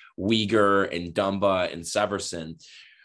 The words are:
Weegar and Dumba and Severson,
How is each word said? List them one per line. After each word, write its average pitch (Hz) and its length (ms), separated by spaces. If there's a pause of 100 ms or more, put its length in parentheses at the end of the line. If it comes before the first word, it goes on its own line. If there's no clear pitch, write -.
(200)
Weegar 101 760
and 87 200
Dumba 98 580
and 82 120
Severson, 90 760 (440)